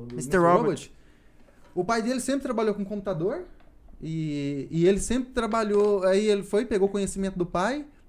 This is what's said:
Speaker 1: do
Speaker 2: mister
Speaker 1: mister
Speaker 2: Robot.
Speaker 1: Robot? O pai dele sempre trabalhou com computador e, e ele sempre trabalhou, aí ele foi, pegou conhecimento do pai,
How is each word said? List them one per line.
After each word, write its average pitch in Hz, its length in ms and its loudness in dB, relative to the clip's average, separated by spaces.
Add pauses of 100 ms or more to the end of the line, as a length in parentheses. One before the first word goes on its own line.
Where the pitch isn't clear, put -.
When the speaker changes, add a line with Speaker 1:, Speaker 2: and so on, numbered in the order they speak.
Speaker 1:
do 123 80 -12
Speaker 2:
mister - 20 -10
Speaker 1:
mister 151 260 2
Speaker 2:
Robot. 175 200 6
Speaker 1:
Robot? 147 300 -4 (800)
O 180 100 -2
pai 226 180 0
dele 247 180 -2
sempre 269 220 -2
trabalhou 220 320 0
com 202 100 -4
computador 202 600 -4 (560)
e, 143 680 -4
e 165 160 4
ele 196 140 6
sempre 254 320 -2
trabalhou, 208 720 2
aí 196 220 4
ele 202 160 2
foi, 208 220 0
pegou 196 240 2
conhecimento 190 500 -4
do 175 80 0
pai, 226 400 -2 (220)